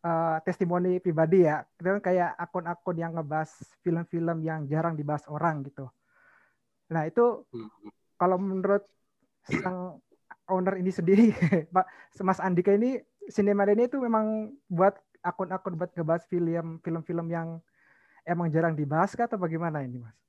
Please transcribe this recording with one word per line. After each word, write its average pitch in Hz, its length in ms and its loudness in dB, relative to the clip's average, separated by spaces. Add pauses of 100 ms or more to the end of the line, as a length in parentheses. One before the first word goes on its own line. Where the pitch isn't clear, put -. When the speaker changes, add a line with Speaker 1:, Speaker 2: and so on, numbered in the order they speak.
Speaker 1:
eh, 165 420 0
testimoni 180 560 0
pribadi 170 460 4
ya, 151 180 2 (100)
itu 165 160 -8
kan 202 120 0
kayak 180 360 0
akun-akun 175 600 -6
yang 165 160 -4
ngebahas 156 380 -4 (300)
film-film 170 640 -2
yang 160 240 -4
jarang 160 280 0
dibahas 147 320 -4
orang 151 360 -2
gitu. 139 240 -12 (1040)
Nah, 160 160 -2
itu 240 420 2
Speaker 2:
Hmm. 113 220 -12 (440)
Speaker 1:
kalau 180 220 2
menurut 196 480 0 (600)
sang 180 540 -6 (480)
owner 185 300 0
ini 185 140 0
sendiri, 196 420 6
<laughs> 165 360 0
Pak, 185 180 2 (340)
Mas 185 180 0
Andika 180 320 2
ini, 233 280 2 (260)
Sinema 202 400 2
Linea 214 220 4
itu 277 120 -4
memang 220 520 -2 (160)
buat 190 280 2 (260)
akun-akun 180 580 -6
buat 175 160 -6
ngebahas 165 320 -2
film, 165 560 -4
film-film 165 460 -6
yang 165 340 -8 (600)
emang 170 280 -2
jarang 165 240 2
dibahas 151 400 0
kah 233 100 -2
atau 233 140 -4
bagaimana 165 420 -4
ini, 123 220 -10
Mas? 110 160 -20 (100)